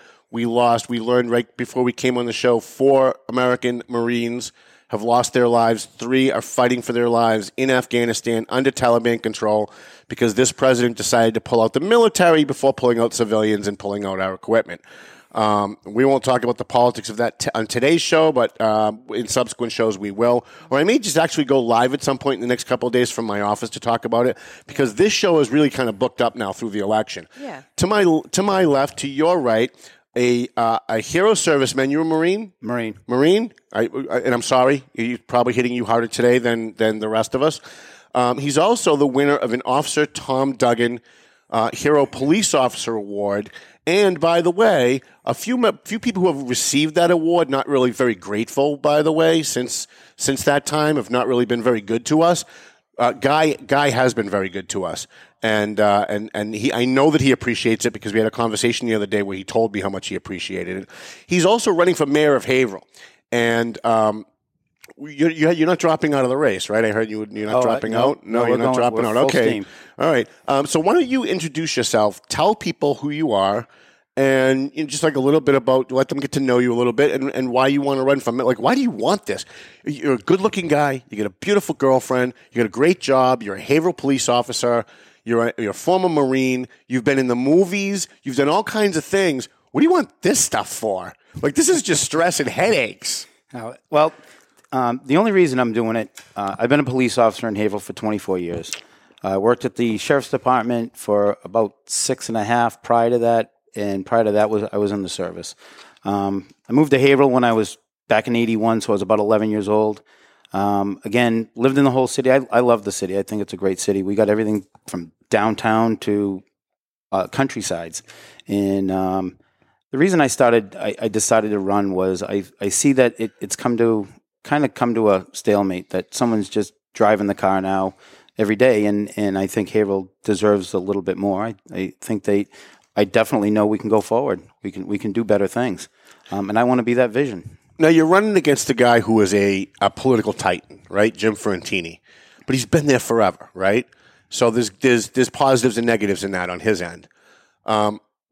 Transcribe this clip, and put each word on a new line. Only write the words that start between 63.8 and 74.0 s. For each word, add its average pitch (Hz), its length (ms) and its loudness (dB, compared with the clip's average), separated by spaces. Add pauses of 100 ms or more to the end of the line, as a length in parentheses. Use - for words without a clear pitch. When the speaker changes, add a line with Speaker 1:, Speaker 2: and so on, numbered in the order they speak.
Speaker 1:
um, 110 400 0 (720)
you're, 147 340 -2
you're, 160 220 2
you're 160 140 2
not 175 140 0
dropping 156 340 0
out 139 80 2
of 123 80 0
the 131 60 0
race, 113 340 0
right? 110 140 2
I 107 80 0
heard 110 180 -2
you, 107 200 -8
you're 107 160 -8
not 110 100 -2
Speaker 3:
Oh, - 20 4
uh, 127 40 4
Speaker 1:
dropping 110 300 -2
Speaker 3:
no, 123 180 2
Speaker 1:
out? - 140 -8
No, 113 140 -2
Speaker 3:
no, 120 80 2
Speaker 1:
you're 117 60 0
Speaker 3:
we're 123 60 2
Speaker 1:
not 117 60 0
Speaker 3:
going, 127 120 0
Speaker 1:
dropping 120 260 0
Speaker 3:
we're 117 60 0
Speaker 1:
out. 107 60 -2
Speaker 3:
full 127 100 2
Speaker 1:
Okay. 127 240 2
Speaker 3:
steam. 104 180 -4 (320)
Speaker 1:
All 151 120 0
right. 123 180 0 (180)
Um, 139 200 0
so 160 120 -2
why 180 160 2
don't 330 140 2
you 254 160 -2
introduce 160 520 -4
yourself, 107 520 0
tell 190 260 0
people 147 420 -2
who 147 140 -6
you 147 220 -2
are, 101 340 2 (500)